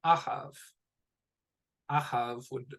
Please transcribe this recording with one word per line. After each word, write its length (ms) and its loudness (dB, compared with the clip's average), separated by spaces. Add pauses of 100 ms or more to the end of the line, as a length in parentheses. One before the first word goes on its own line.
ahav. 520 2 (1400)
Ahav 600 -2
would 280 -10